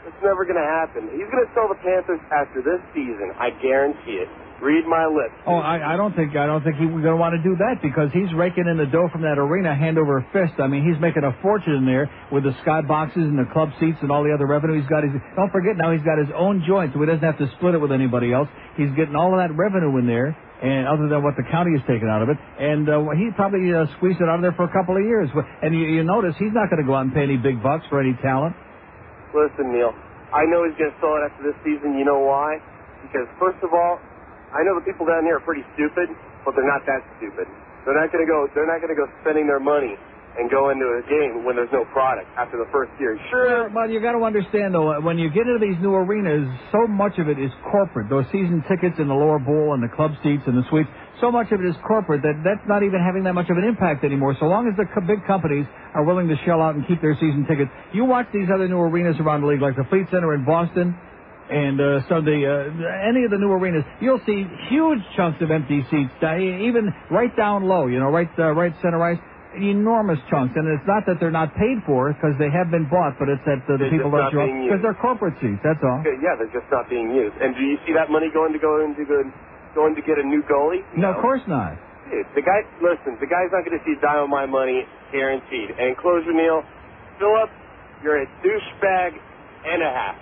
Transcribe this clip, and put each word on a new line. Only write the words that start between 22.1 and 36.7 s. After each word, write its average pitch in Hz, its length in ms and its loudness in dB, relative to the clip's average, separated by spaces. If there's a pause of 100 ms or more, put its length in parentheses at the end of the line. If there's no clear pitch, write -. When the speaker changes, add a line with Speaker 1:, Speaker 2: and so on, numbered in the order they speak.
Speaker 2:
out 107 80 2
of 113 80 2
it, 147 80 2 (240)
and, 151 300 0
uh, 151 100 4 (160)
he 214 240 0
probably, 196 320 2
uh, 160 240 2
squeezed 180 240 0
it 175 80 2
out 170 160 2
of - 0 -
there 180 160 2
for 175 80 2
a - 80 -6
couple 185 240 2
of 202 80 2
years. 214 220 2 (340)
And 156 80 0
you, 165 160 0
you 160 160 2
notice 180 320 0
he's 208 160 -2
not 214 160 2
gonna 160 160 0
go 135 160 2
out 131 80 -2
and 131 80 -4
pay 147 80 2
any 139 160 0
big 117 240 0
bucks 147 240 0
for 139 160 0
any 131 160 2
talent. 135 380 -2 (720)
Speaker 1:
Listen, 147 400 0
Neil, 120 220 2 (420)
I 151 160 4
know 170 160 2
he's 156 80 -6
gonna 151 240 -2
sell 151 160 0
it 147 160 -2
after 143 160 -8
this 147 160 -4
season. 147 320 -2
You 135 80 -2
know 143 240 2
why? 147 320 0 (480)
Because - 220 -6 (100)
first 185 240 0
of 170 80 -2
all, 175 300 2 (480)
I 156 160 -2
know 190 80 2
the 175 80 -2
people 190 240 -6
down 165 240 2
here 156 80 2
are - 80 -6
pretty 151 160 -4 (160)
stupid, 151 320 -2 (320)
but 135 160 -2
they're 131 80 0
not 139 240 0